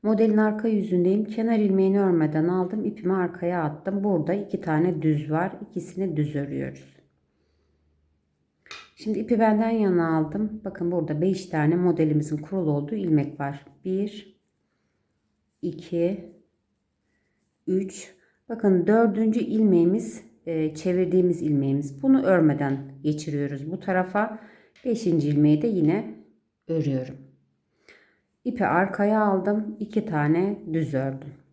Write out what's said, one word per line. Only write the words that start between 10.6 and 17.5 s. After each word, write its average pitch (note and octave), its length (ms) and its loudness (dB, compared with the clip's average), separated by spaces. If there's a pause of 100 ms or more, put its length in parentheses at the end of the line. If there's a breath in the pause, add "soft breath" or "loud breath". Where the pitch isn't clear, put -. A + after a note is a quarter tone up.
Bakın F3+ 260 -4
burada E3+ 300 -2
beş F#3 240 0
tane D#3 300 2
modelimizin D#3 600 2
kurulu E3 340 -4
olduğu C#3+ 240 -4
ilmek D#3+ 440 0
var. C#3+ 260 -8 (200)
Bir, F#3+ 540 -6 (1200)
iki, F3 720 -4 (1300)